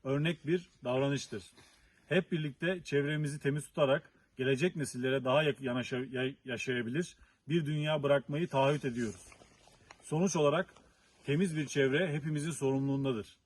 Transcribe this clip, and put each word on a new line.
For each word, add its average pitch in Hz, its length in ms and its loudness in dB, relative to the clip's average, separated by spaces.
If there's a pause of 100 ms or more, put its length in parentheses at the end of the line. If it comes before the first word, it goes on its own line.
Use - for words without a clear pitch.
örnek 143 440 -2
bir 175 220 0 (140)
davranıştır. 131 600 -2 (640)
Hep 175 240 0
birlikte 165 520 -2
çevremizi 147 560 0
temiz 147 280 -2
tutarak 147 440 2 (260)
gelecek 135 380 0
nesillere 131 480 -2
daha 139 200 4
yak-, 139 180 0
yanaşa-, 127 500 -4
ya-, 131 240 -4 (100)
yaşayabilir 123 720 -4 (320)
bir 156 180 0
dünya 151 380 -2
bırakmayı 143 440 2
taahhüt 139 380 2
ediyoruz. 117 420 -4 (760)
Sonuç 165 320 0
olarak 151 380 2 (500)
temiz 160 340 0
bir 143 100 -2
çevre 143 460 2
hepimizin 151 380 -2
sorumluluğundadır 135 960 0